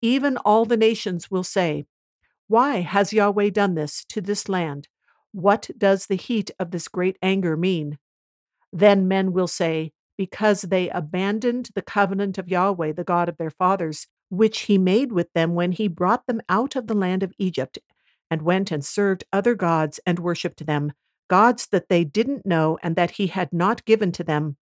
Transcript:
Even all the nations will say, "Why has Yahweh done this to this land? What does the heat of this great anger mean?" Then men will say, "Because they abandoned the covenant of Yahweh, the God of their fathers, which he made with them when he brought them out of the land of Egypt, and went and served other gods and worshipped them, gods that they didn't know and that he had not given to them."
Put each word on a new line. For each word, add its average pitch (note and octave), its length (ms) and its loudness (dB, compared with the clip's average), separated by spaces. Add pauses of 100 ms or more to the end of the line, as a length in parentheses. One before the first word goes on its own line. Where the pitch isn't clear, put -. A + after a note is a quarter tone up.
Even B3+ 360 2
all A3 280 4
the A3+ 100 2
nations G#3+ 540 0
will F#3 140 -2
say, D#3 420 -2 (640)
"Why A#3+ 320 2
has F#3 320 0
Yahweh G#3 380 2
done G3 240 0
this D3+ 280 -6
to - 160 -8
this G3+ 300 -6
land? D#3 400 -4 (420)
What G3+ 440 0
does G3 300 2
the G3 100 -2
heat G#3 440 -4
of F3 100 -4
this F3 180 -8
great F#3 360 -2
anger F#3 340 0
mean?" D#3+ 400 -2 (760)
Then G3 360 6
men F#3+ 240 0
will F3+ 160 0
say, D#3+ 460 -2 (220)
"Because G3+ 480 0
they F#3 260 0
abandoned G3+ 840 -4
the G#3+ 80 -4
covenant G3 560 -2
of F3+ 120 -8
Yahweh, F3+ 420 0
the D#3+ 120 -8
God F3 260 0
of D#3+ 80 -10
their D#3+ 120 -4
fathers, F3+ 560 -2 (240)
which G#3+ 320 2
he G3+ 160 2
made G3 340 2
with F3 220 -2
them E3 220 0
when F3 160 0
he G#3+ 160 -2
brought F3+ 400 -2
them A3+ 220 -4
out A3+ 260 0
of B3 100 -4
the A3 80 -6
land F#3+ 300 0
of F#3 160 -6
Egypt, E3+ 400 -4 (500)
and D#3+ 140 -4
went F#3+ 280 0
and D3 140 -4
served G3 380 -2 (100)
other G3+ 220 2
gods E3 500 0
and F3 140 0
worshipped E3 480 -6
them, D3 260 -2 (360)
gods G#3+ 380 4
that F3+ 220 -2
they F3 140 4
didn't A#3+ 420 -2
know D#3+ 380 2
and E3 120 0
that E3+ 160 0
he G3 160 -2
had F3+ 240 -4
not F#3 340 0
given G#3+ 260 4
to E3+ 120 -6
them." D3+ 440 -2